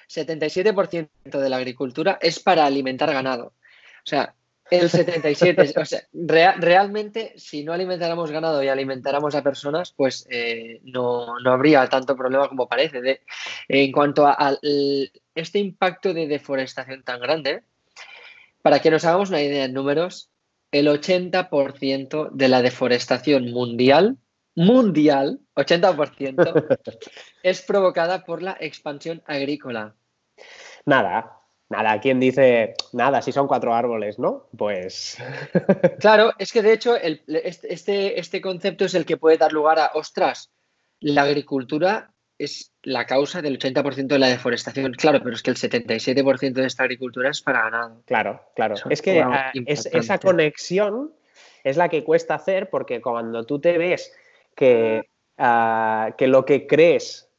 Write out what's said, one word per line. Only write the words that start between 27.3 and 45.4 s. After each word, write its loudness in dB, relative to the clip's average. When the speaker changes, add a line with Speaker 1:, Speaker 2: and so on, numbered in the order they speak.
Speaker 1:
es 0
provocada 0
por -10
la -8
expansión -12
agrícola. -8
Speaker 2:
Nada, 0
nada. 0
¿Quién 2
dice, 4
"Nada, 0
si -4
son 0
cuatro 0
árboles", -2
¿no? -4
Pues -6
<laughs> -2
Speaker 1:
Claro, 6
es -10
que 2
de 6
hecho 2
el, -4
este, -6
este, -4
este -8
concepto -4
es -4
el 0
que -2
puede 4
dar 2
lugar 2
a, 2
"Ostras, -4
la 2
agricultura -2
es -12
la -6
causa -2
del -4
ochenta -2
por -4
ciento -2
de 4
la 4
deforestación". -4
Claro, 4
pero -8
es -14